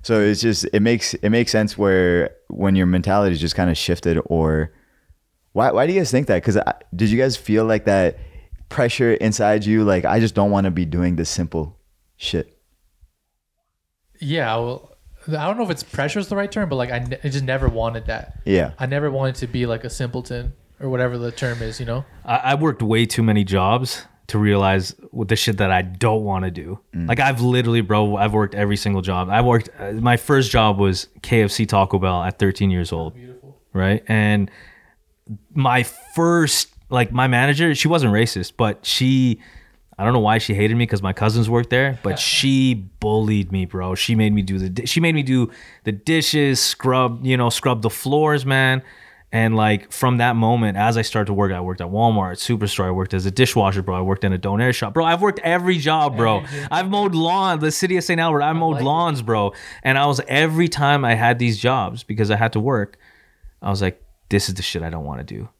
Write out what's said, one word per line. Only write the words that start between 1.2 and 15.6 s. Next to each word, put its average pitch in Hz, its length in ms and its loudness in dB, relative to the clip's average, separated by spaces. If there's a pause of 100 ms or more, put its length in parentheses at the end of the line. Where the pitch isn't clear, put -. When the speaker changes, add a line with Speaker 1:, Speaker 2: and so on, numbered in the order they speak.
Speaker 1:
makes 117 220 2
sense 107 260 0
where 92 540 2 (160)
when 95 280 0
your 92 120 4
mentality 95 460 2
is 78 80 -2
just 85 140 -4
kinda 87 200 0
shifted 85 500 -2
or 78 480 0 (800)
why, 123 180 2
why 123 140 2
do 175 80 -2
you 196 60 2
guys 151 120 -2
think 131 160 0
that? 90 160 2
'Cause 107 140 0
I, - 160 0 (220)
did 104 140 2
you 110 100 2
guys 131 180 2
feel, 110 280 0
like, 110 200 0
that 95 320 2 (520)
pressure 120 460 2
inside 107 500 0
you? 110 180 4
Like, 95 220 2
"I 107 160 2
just 113 120 0
don't 101 160 2
wanna 98 220 2
be 87 140 -2
doing 87 320 0
this 85 120 -4
simple 80 480 -6 (380)
shit." - 420 -6 (1600)
Speaker 2:
Yeah, 139 360 -2
well, 120 400 -6 (320)
I 151 180 -4
don't 208 120 -2
know 240 60 -4